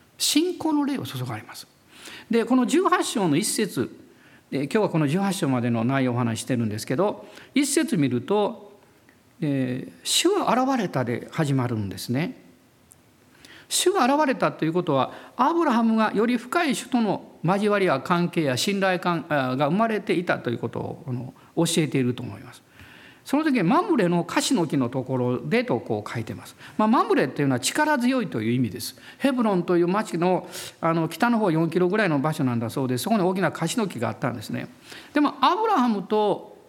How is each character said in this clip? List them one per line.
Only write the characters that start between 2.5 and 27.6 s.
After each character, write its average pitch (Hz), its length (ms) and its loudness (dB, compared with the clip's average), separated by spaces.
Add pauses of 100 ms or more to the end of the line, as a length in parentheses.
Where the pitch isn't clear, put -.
の 247 100 6
十 294 180 2
八 359 200 4
章 196 240 0
の 143 80 4
一 208 100 2
節、 180 440 -2 (640)
で、 135 120 -2
今 139 80 -6
日 220 80 0
は 202 100 2
こ 165 100 0
の 151 80 2
十 160 120 0
八 196 140 0
章 151 160 -2
ま 127 120 0
で 120 80 0
の 113 140 0
内 131 220 2
容 123 60 0
を 117 40 -2
お - 20 0
話 117 220 -2
し - 20 -10
し - 40 -10
て 131 100 0
る 117 100 0
ん 107 40 -2
で 104 80 -4
す - 80 -8
け 135 100 -2
ど、 185 300 -2 (280)
一 277 120 0
節 285 320 0
見 139 120 2
る 120 120 0
と、 202 580 -2 (640)
え 131 480 -2
ー、 - 40 -20 (100)
「主 - 260 2
は 370 220 2
現 254 300 2
れ 180 80 -2
た」 131 160 -2
で 117 260 -6
始 147 220 0
ま 131 140 0
る 117 100 -2
ん 98 120 -4
で 95 80 -10
す - 120 -12
ね。 147 340 -4 (1300)
主 - 220 2
が 370 140 4
現 285 200 4
れ 262 100 0
た 170 160 0
と - 140 -4
い 156 40 2
う 160 40 -4
こ 175 100 0
と 143 120 0
は、 - 180 0 (220)
ア 285 180 2
ブ 339 120 2
ラ 269 80 2
ハ 233 100 4
ム 220 120 2
が 220 180 2
よ 208 120 2
り 240 120 0
深 339 280 -2
い 247 100 0
主 - 140 -10
と 240 120 2
の 202 220 0 (200)
交 202 260 2
わ 208 100 2
り 190 60 2
や 139 140 2
関 175 300 0
係 165 140 0
や 131 120 2
信 196 240 -2
頼 185 200 2
感、 170 300 -2
あ、 131 260 0
が 143 120 2
生 170 100 2
ま 226 100 2
れ 214 120 -2
て 202 140 -2
い 175 120 -2
た 165 140 0
と - 100 -4
い 120 60 -2
う - 20 -10
こ 113 120 -6
と 117 100 -6
を、 - 280 -8
あ 131 40 -6
の、 123 220 -8 (220)
教 165 100 2 (120)
え 156 100 2
て 135 100 -2
い 135 60 2
る 123 100 0
と 123 100 -8
思 104 140 -10
い - 40 -16
ま - 120 -20
す。 - 100 -20 (640)
そ - 80 -2
の 311 80 2
時、 254 180 2
「マ 233 200 4
ム 359 160 2
レ 180 100 2
の 170 160 2
カ - 180 -2
シ 285 120 0
の 175 120 2
木 151 120 -2
の 127 100 2
と 131 160 -4
こ 131 140 -4
ろ 123 240 0
で」 220 260 0
と 120 140 0
こ 107 260 -4
う - 20 -12
書 - 80 -8
い 113 60 -6
て 107 100 -10
ま 101 120 -14
す。 - 100 -20 (220)
ま 214 80 2
あ、 - 20 2
マ 277 160 4
ム 440 100 0
レ 220 120 4
っ - 20 -4
て 143 140 -4
い 139 40 2
う 135 40 2
の 131 60 2
は 117 40 0
力 302 400 0